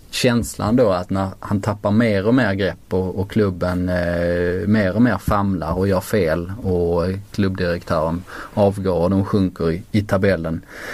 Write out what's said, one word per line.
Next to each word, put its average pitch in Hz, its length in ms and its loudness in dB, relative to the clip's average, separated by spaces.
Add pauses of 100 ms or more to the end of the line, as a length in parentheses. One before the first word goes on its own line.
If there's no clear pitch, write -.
(100)
känslan 117 640 0
då 123 140 4
att 90 200 -2
när 95 200 -2 (100)
han 101 220 -4
tappar 101 300 -2
mer 104 340 2
och 117 100 4
mer 110 180 2
grepp 95 400 -4
och, 92 220 -2
och 95 160 -4
klubben, 90 580 0
eh, 87 800 0
mer 104 280 2
och 110 60 4
mer 113 160 4
famlar 95 600 0
och 95 100 2
gör 92 140 2
fel 87 500 0 (120)
och 87 400 0 (280)
klubbdirektören 87 920 -2 (300)
avgår 98 400 2
och 85 160 2
de 95 160 2
sjunker 90 460 0
i, 90 200 -4
i 104 100 2
tabellen 92 600 0 (320)